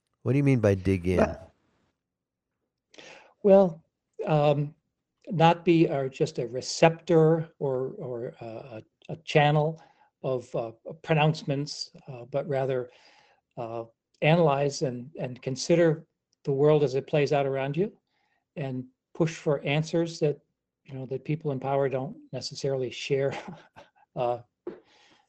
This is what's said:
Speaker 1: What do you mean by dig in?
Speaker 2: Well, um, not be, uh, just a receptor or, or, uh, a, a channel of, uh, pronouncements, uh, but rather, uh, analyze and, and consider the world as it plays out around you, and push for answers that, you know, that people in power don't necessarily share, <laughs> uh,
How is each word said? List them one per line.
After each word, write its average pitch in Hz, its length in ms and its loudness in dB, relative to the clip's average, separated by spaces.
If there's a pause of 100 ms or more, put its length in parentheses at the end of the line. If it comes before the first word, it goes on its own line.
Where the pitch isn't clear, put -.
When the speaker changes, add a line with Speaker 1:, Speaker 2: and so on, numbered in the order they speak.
(240)
Speaker 1:
What 120 80 0
do 135 60 2
you 143 60 2
mean 135 140 4
by 107 160 6
dig 95 320 0
in? - 300 2 (2000)
Speaker 2:
Well, 190 360 6 (460)
um, 147 480 2 (560)
not 170 340 4
be, 170 240 4
uh, 139 200 -2
just - 320 -4
a 120 80 -4
receptor 160 1000 2 (120)
or, 131 380 -4
or, 123 420 -10
uh, 113 400 -14
a, - 20 -20 (280)
a - 140 -8
channel 151 560 2 (440)
of, 131 320 -6
uh, 113 160 -6 (300)
pronouncements, 151 920 -2 (160)
uh, 123 200 -14
but 139 200 -6
rather, 131 420 -4 (640)
uh, 117 280 -10 (360)
analyze 147 640 2
and, 123 260 -6 (120)
and 127 220 -10
consider 160 640 0 (400)
the 151 60 -4
world 147 320 4
as 131 120 -2
it 135 120 -2
plays 143 260 0
out 143 140 2
around 135 300 -4
you, 202 160 -2 (640)
and 131 280 -8 (300)
push 160 220 -2
for 143 280 -2
answers 160 540 -2
that, 147 220 -2 (440)
you 139 100 -18
know, 131 120 -10
that 127 180 -8
people 151 280 -4
in 131 80 -6
power 139 280 0
don't 131 280 -6 (160)
necessarily 135 580 -6
share, 139 420 -2 (440)
<laughs> - 400 -20
uh, 120 220 -2 (920)